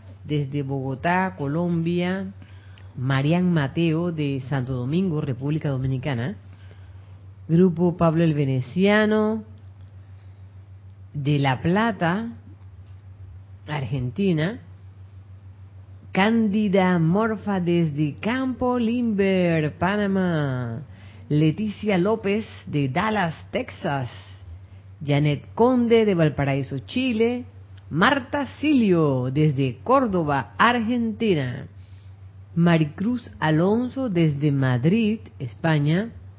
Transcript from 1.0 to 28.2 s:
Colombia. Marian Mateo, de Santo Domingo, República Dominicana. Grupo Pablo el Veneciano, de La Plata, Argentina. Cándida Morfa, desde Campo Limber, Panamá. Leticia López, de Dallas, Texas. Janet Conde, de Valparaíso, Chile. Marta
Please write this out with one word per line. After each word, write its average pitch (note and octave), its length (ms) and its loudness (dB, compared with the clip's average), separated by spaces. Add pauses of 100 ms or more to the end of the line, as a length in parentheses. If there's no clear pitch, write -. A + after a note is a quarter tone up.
Colombia. F3 920 -2 (680)
Marian C#3+ 560 2
Mateo, E3 600 0
de C#3 360 -2
Santo C3 260 -2
Domingo, D3+ 480 -2
República C#3+ 480 -2
Dominicana. C3 680 -2 (1120)
Grupo E3+ 500 4
Pablo E3 260 4
el D#3 120 4
Veneciano, G#3 1080 2 (1700)
de D3 240 2
La C3+ 240 2
Plata, F#3+ 640 0 (1400)
Argentina. D3+ 920 -2 (1500)
Cándida G3 840 2
Morfa, G3+ 640 0
desde D#3+ 560 0
Campo B3 640 -2
Limber, F#3+ 1000 2
Panamá. E3+ 1040 0 (480)
Leticia F#3+ 680 0
López, G#3 480 0 (200)
de C#3 240 0
Dallas, F#3 460 -2 (160)
Texas. D3 580 -4 (960)
Janet C#3+ 480 2
Conde, A#3 520 4
de G3+ 100 4
Valparaíso, C#3 640 0
Chile. B3 680 -2 (460)
Marta C4+ 560 0 (120)